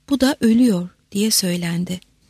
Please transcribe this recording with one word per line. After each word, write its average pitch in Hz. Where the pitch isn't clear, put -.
bu 277
da 269
ölüyor." 220
diye 208
söylendi. 175